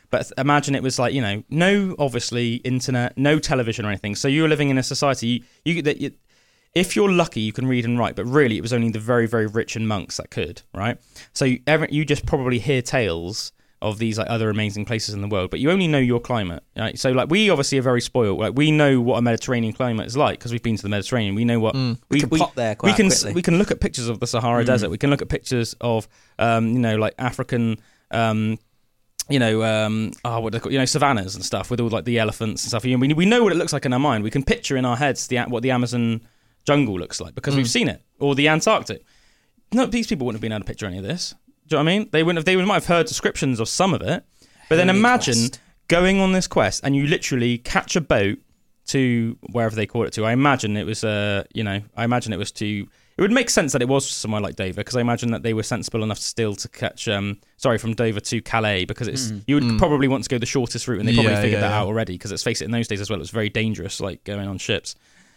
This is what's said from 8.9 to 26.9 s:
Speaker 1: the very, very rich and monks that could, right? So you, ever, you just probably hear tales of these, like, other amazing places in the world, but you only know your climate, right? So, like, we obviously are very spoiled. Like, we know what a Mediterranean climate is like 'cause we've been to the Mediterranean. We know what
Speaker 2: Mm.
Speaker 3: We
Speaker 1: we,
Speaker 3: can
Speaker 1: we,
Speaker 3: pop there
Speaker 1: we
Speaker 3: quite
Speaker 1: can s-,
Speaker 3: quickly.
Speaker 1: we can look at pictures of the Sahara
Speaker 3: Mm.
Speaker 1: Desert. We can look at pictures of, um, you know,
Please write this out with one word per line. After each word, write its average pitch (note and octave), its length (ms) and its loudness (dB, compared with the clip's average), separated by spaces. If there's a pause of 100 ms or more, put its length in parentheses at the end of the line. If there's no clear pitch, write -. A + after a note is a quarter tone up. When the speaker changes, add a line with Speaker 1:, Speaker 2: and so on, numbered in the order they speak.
Speaker 1:
the A2 80 -4
very, A#2 300 2
very A2+ 180 0
rich A2 300 -4
and A2 100 -2
monks G#2 300 -4
that - 140 -10
could, E2+ 320 -8 (100)
right? A#2 240 -4 (360)
So - 120 0
you, B2+ 240 2
ever, D#3 240 2
you D3+ 120 0
just C#3+ 220 -2
probably B2+ 320 0
hear B2+ 240 0
tales F#2 680 -4 (300)
of G#2 160 -4
these, A2+ 180 -2
like, A2 140 -2
other A2 180 0
amazing G#2+ 380 -2
places G#2+ 280 -4
in G2 60 -6
the G2+ 80 -6
world, F#2+ 220 -2
but D#2+ 100 -4
you C#3+ 100 2
only F#3 160 2
know D3+ 120 2
your A#2+ 200 2
climate, G#2 440 -4 (120)
right? G#2+ 240 -6
So, C3 140 0
like, C3 180 0
we G3+ 200 4
obviously C#3 260 2
are C3 60 2
very B2 180 2
spoiled. G#2 380 0
Like, G#2 180 -2
we D3+ 140 4
know D3 280 6
what A#2 200 2
a - 20 2
Mediterranean A#2 540 0
climate A#2 320 -2
is A#2 100 -6
like B2+ 240 2
'cause A#2 120 -8
we've A#2 100 -4
been A2+ 140 0
to - 60 -6
the G2+ 60 -6
Mediterranean. G#2 460 -2
We A2+ 100 0
know A#2 160 2
what A2 140 0
Speaker 2:
Mm. B2+ 240 -2 (100)
Speaker 3:
We C#3 80 2
Speaker 1:
we, D3+ 40 4
Speaker 3:
can C#3+ 100 2
Speaker 1:
we, D#3+ 80 2
Speaker 3:
pop E3+ 160 0
there A#2 160 -2
Speaker 1:
we G#2 60 -4
Speaker 3:
quite G3+ 200 2
Speaker 1:
can G3 120 6
s-, - 120 2
Speaker 3:
quickly. - 140 -4
Speaker 1:
we F3+ 80 0
can E3+ 160 4
look G#3 120 2
at - 100 -2
pictures - 280 -2
of A2 120 -4
the A#2 60 -4
Sahara A#2+ 360 0
Speaker 3:
Mm. - 40 2
Speaker 1:
Desert. G#2+ 240 2
We A2 60 -4
can C#3+ 140 2
look C#3 100 2
at - 80 -8
pictures - 540 -4
of, A2+ 260 -2 (300)
um, A2+ 340 2
you B2+ 60 2
know, A2+ 180 2